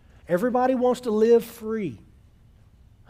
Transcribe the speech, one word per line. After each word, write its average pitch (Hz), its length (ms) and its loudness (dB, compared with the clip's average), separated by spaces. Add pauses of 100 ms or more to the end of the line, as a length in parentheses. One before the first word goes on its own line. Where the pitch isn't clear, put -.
(260)
Everybody 247 480 0
wants 247 280 0
to 247 80 -6
live 226 340 4
free, 220 560 -10 (1080)